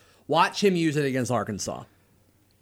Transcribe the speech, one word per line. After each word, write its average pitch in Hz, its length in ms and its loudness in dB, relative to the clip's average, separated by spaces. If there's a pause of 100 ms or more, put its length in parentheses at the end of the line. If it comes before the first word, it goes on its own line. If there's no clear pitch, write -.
(280)
Watch 180 360 2
him 196 120 4
use 160 220 0
it 143 80 0
against 127 260 -2
Arkansas. 98 520 -4 (800)